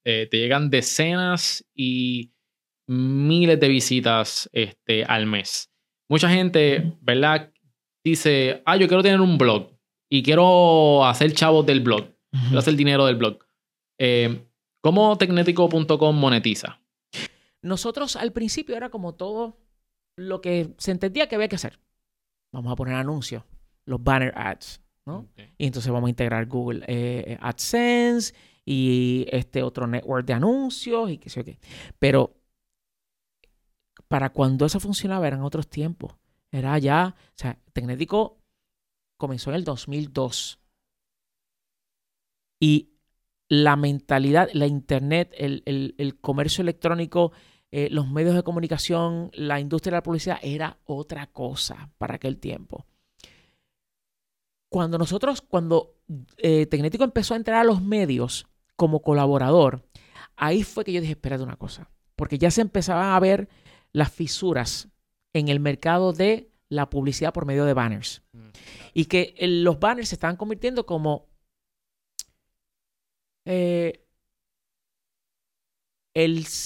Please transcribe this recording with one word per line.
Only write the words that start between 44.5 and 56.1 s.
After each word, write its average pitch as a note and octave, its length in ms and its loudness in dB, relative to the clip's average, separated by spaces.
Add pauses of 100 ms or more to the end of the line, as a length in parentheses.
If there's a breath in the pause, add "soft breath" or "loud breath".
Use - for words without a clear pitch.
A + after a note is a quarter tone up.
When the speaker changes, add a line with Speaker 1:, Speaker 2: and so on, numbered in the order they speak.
Speaker 2:
la C#3+ 140 0
internet, C#3+ 720 -2
el, C#3 280 -6
el, C3+ 320 -6
el C#3 220 -8
comercio D3 420 -4
electrónico, E3+ 720 -2 (400 soft breath)
eh, C#3+ 200 -4
los D3 180 -2
medios D#3+ 260 0
de F3 80 0
comunicación, E3+ 920 -4
la D3 260 -6
industria D3+ 320 -4
de F3 60 -2
la E3+ 60 -4
publicidad E3+ 380 -6
era D3+ 440 -8
otra D3 420 -12
cosa C3+ 720 -10
para - 180 -8
aquel C3 220 -6
tiempo. - 480 -12 (1800 soft breath)
Cuando E3+ 280 -2
nosotros, G#3 440 -2
cuando, E3 540 0 (420)